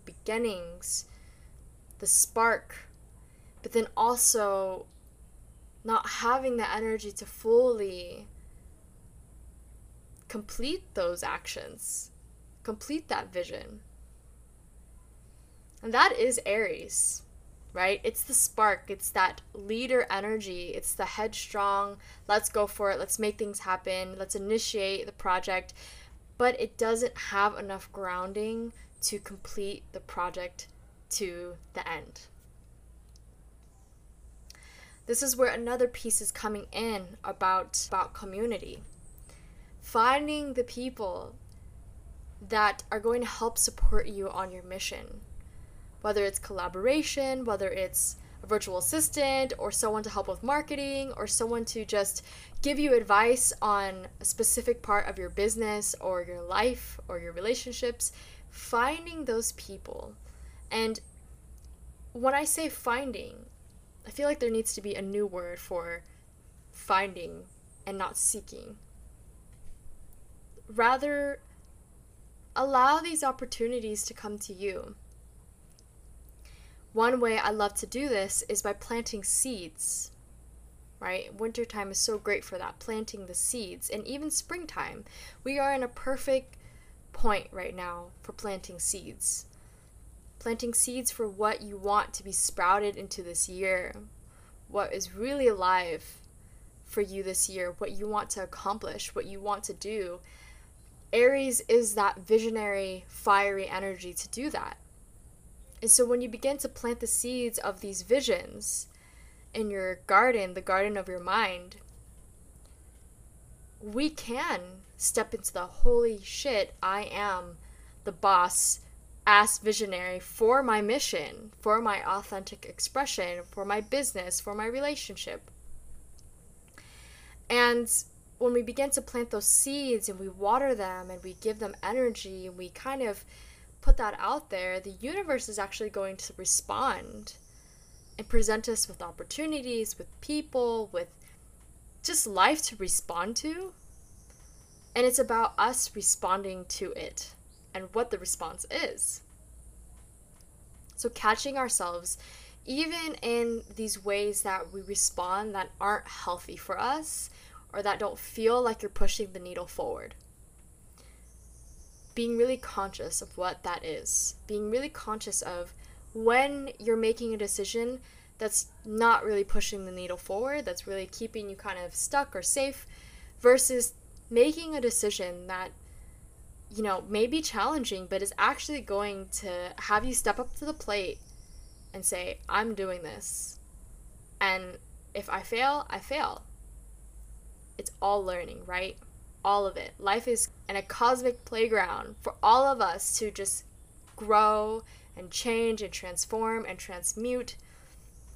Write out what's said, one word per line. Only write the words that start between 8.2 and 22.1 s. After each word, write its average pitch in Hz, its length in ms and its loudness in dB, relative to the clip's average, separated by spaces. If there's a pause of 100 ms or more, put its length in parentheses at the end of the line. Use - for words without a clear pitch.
complete 240 680 -4
those 175 300 -2
actions, - 880 -6 (520)
complete 254 440 -6
that - 260 -4
vision. - 480 -8 (2000)
And 226 80 -4
that 285 260 6
is 240 280 4
Aries, - 800 0 (500)
right? 185 300 2
It's - 200 0
the 269 100 -6
spark, 214 560 4
it's - 220 -6
that 185 300 2 (120)
leader 233 560 2
energy, 196 600 -4
it's - 240 -4
the 190 120 -2
headstrong, 202 920 -2 (300)